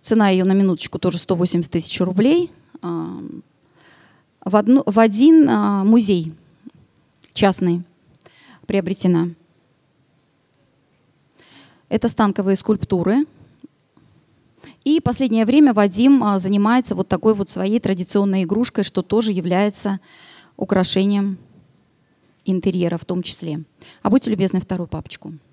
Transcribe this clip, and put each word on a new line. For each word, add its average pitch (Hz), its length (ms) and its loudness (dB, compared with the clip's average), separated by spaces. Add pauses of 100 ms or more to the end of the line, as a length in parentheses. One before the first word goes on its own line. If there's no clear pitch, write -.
цена 214 280 2
ее 185 160 2
на 190 80 2
минуточку 190 460 0
тоже 175 180 -2
сто - 180 -2
восемьдесят 175 360 -2
тысяч - 300 -4
рублей. 240 500 0 (300)
А, 170 380 -8 (1200)
в 190 140 -2
одну, 233 280 4
в 208 140 0
один, 262 500 6
а, 202 360 0
музей 202 480 2 (1000)
частный 180 500 0 (840)
приобретена. 185 600 0 (2500)
Это - 220 -4
станковые 196 480 0
скульптуры. 202 680 -2 (1600)
И 311 160 2
последнее 226 460 0
время 269 280 4
Вадим, 214 500 4
а, 202 140 0
занимается 202 560 0
вот 185 140 -4
такой 220 260 0
вот 202 160 -4
своей 196 300 -2
традиционной 190 640 -2
игрушкой, 208 400 -2
что - 180 -4
тоже 220 300 -2
является 190 680 -2 (580)
украшением 196 800 0 (1040)
интерьера 175 540 -2
в - 80 -12
том 180 180 -6
числе. 160 400 -10 (380)
А 208 80 -2
будьте 240 200 2
любезны, 190 300 0
вторую 180 280 -6
папочку. - 460 -12 (200)